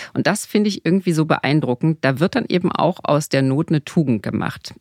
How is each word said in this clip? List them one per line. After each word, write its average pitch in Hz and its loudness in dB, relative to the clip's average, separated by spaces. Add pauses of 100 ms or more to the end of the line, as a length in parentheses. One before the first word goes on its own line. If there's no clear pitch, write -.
(120)
und 131 -2
das 190 0
finde 208 0
ich - -6
irgendwie 180 2
so 156 2
beeindruckend, 147 0
da 131 2
wird 185 0
dann 254 -2
eben 180 0
auch - 0
aus 147 0
der 135 2
Not 135 0
eine 156 2
Tugend 131 0
gemacht. - -6